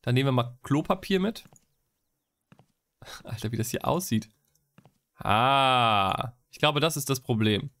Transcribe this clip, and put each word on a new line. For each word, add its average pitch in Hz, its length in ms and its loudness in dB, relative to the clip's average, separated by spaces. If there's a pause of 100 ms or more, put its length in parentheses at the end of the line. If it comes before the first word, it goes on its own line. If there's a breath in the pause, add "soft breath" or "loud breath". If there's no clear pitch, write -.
Dann 123 120 0
nehmen 135 140 2
wir 131 40 2
mal 123 300 -2
Klopapier 185 580 -2
mit. 208 240 -4 (1800 loud breath)
Alter, 110 280 -8
wie 120 40 -6
das 113 140 -4
hier - 160 -4
aussieht. 185 420 -2 (960)
Ah, 117 1080 2 (180)
ich - 80 -20
glaube, 147 220 2
das 156 160 0
ist 139 140 -4
das 127 100 0
Problem. 110 500 0 (100)